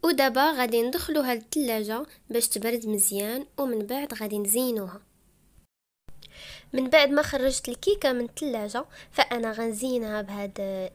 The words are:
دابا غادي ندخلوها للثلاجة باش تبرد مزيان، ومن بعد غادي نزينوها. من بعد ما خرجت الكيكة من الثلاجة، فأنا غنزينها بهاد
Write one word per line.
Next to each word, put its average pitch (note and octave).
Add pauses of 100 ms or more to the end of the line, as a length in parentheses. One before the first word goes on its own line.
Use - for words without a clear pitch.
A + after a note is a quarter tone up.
(140)
دابا C4+
غادي A#3+
ندخلوها C4
للثلاجة A3+ (280)
باش A#3
تبرد A3+
مزيان، G#3+ (120)
ومن B3+
بعد C4+
غادي G#3+
نزينوها. G#3 (1700)
من C4
بعد C#4+
ما D4
خرجت C4+
الكيكة C#4+
من A#3+
الثلاجة، A#3 (260)
فأنا A#3
غنزينها A3+
بهاد G3+ (340)